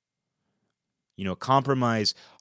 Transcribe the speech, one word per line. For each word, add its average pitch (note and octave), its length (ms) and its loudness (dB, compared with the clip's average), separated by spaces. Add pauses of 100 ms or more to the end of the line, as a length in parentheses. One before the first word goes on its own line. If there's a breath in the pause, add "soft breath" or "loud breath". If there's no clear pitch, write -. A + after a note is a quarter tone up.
(1160)
You G2 100 -10
know, F#2 120 -4
compromise B2+ 760 0 (260 loud breath)